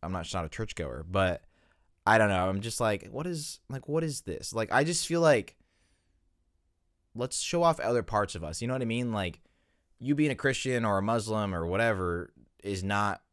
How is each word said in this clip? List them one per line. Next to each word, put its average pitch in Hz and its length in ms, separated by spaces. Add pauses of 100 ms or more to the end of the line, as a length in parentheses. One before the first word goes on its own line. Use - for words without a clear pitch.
I'm 87 100
not, 90 120
just 85 100
not 90 120
a 78 40
churchgoer. 78 600
But 92 340 (640)
I 110 120
don't 107 120
know. 92 200
I'm 98 120
just 113 180
like, 107 300
"What 139 160
is, 165 340 (100)
like, 135 180
what 156 160
is 151 180
this?" - 320
Like, 110 180
I 131 120
just 160 240
feel 170 140
like, 147 340 (1600)
let's 120 240
show 170 240
off 165 160
other 117 240
parts 104 320
of 82 80
us. 78 180
You 117 60
know 127 60
what 131 80
I 123 40
mean? 117 260
Like, 95 300 (580)
you 131 140
being 151 180
a 127 40
Christian 127 500
or 101 120
a 98 40
Muslim 107 540
or 82 100
whatever 92 680 (300)
is 95 200
not 101 380 (120)